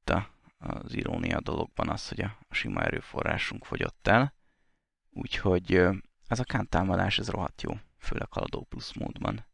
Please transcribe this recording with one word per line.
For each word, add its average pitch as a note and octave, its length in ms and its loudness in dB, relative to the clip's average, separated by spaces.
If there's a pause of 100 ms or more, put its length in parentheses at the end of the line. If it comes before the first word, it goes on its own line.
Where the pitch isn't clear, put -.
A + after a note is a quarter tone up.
Itt - 100 -4
a, F2+ 200 2 (280)
az - 360 -8
irónia E2 460 0
dologban - 480 -2
az, - 200 -4
hogy - 120 -6
a, G2+ 160 -4 (120)
a - 60 -14
sima G2 280 0
erőforrásunk - 800 -2
fogyott - 440 -2
el, A#2+ 260 6 (760)
úgyhogy, - 640 2
ö, F2+ 200 8 (320)
ez A#2+ 120 0
a B2 60 0
Kán - 240 -2
támadás, F#2 500 2
ez G#2+ 100 -4
rohadt F#2+ 340 -4
jó, - 160 -4 (200)
főleg - 340 -2
haladó - 320 -4
plusz - 280 -10
módban. - 600 -4